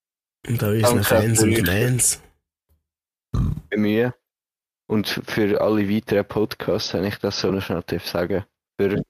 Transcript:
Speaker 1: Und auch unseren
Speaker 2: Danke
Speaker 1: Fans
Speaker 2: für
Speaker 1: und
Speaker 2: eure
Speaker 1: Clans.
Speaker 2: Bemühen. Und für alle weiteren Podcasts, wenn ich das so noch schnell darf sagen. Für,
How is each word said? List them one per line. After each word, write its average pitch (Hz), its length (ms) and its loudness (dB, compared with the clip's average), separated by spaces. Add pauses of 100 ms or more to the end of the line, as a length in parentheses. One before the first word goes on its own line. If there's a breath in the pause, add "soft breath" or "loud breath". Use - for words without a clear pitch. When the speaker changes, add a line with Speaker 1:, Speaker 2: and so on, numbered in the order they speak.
(480)
Speaker 1:
Und 117 160 -2
auch 107 60 0
unseren 107 120 2
Speaker 2:
Danke 104 220 2
Speaker 1:
Fans 110 360 2
Speaker 2:
für 110 60 4
Speaker 1:
und 113 80 4
Speaker 2:
eure 113 100 2
Speaker 1:
Clans. 117 580 0 (1500)
Speaker 2:
Bemühen. 107 440 2 (760)
Und 107 180 0 (200)
für 104 340 0
alle 104 260 0
weiteren 101 380 0
Podcasts, - 680 -2
wenn 90 100 -2
ich 104 120 -4
das - 220 -4
so 95 120 0
noch 95 100 -2
schnell 87 240 -4
darf 87 220 -6
sagen. 87 360 -2 (380)
Für, 101 280 2